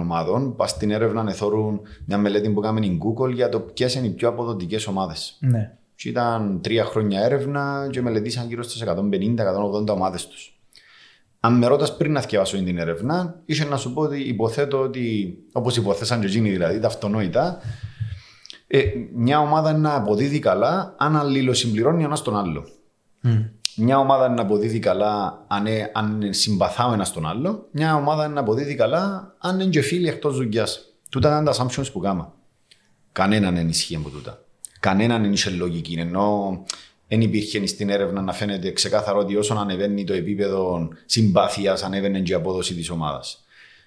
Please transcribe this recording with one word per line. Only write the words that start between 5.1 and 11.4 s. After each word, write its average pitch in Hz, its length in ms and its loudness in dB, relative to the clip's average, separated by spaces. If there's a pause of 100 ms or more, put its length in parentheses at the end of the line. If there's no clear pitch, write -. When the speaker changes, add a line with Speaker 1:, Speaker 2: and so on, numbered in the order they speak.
Speaker 2:
Ναι. 117 320 0 (240)
Speaker 1:
Και - 120 -10
ήταν 113 540 0
τρία 110 220 2
χρόνια 101 360 0
έρευνα 139 720 0
και 123 120 -2
μελετήσαν 117 460 -2
γύρω 117 140 -6
στις 117 180 -10
εκατόν 101 300 0
πενήντα, 107 320 0
εκατόν 98 200 0
ογδόντα 104 300 0
ομάδες 92 360 -2
τους. - 300 -20 (840)